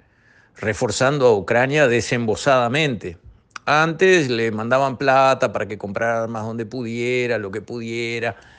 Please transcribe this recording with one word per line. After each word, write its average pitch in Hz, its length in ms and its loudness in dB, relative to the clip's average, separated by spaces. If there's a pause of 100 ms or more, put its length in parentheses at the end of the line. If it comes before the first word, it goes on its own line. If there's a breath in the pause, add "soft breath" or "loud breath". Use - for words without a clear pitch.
(580 soft breath)
reforzando 127 720 0
a 113 100 6
Ucrania 131 500 2
desembosadamente. 120 1300 0 (480)
Antes 160 640 4
le 113 220 0
mandaban 123 460 0
plata 135 560 4
para 104 140 -4
que 104 100 -10
comprara 113 460 -2
armas 113 200 -6
donde 113 220 -6
pudiera, 120 720 -4
lo 101 120 -6
que 101 120 -8
pudiera. 117 760 -6 (240 loud breath)